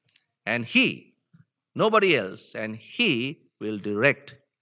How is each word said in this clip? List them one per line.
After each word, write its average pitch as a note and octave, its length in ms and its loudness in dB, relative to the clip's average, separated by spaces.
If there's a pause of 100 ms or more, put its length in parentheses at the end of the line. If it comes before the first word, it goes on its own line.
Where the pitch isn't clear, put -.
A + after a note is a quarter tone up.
(460)
and A#2 200 -2
he," - 500 0 (600)
nobody G3+ 400 4
else, F#2+ 400 -6
"and A2 200 -6
he C#3 680 -2 (180)
will G#2+ 180 -6
direct G#2 580 0 (260)